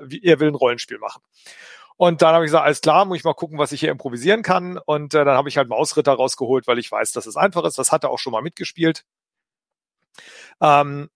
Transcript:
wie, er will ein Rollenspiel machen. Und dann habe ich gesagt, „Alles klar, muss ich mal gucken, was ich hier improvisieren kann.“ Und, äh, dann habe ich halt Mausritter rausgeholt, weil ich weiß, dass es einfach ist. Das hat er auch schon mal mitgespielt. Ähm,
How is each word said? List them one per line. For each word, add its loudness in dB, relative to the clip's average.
wie, -14
er 4
will 2
ein 0
Rollenspiel -2
machen. -12
Und 2
dann 8
habe 4
ich -2
gesagt, 2
„Alles 2
klar, 4
muss -2
ich -14
mal 0
gucken, -10
was -2
ich -10
hier 0
improvisieren -2
kann.“ -2
Und, -4
äh, 4
dann 4
habe 0
ich -4
halt 0
Mausritter 0
rausgeholt, -2
weil 0
ich -10
weiß, -4
dass -10
es -16
einfach -2
ist. -6
Das -4
hat 2
er -4
auch -6
schon -10
mal -4
mitgespielt. -6
Ähm, 2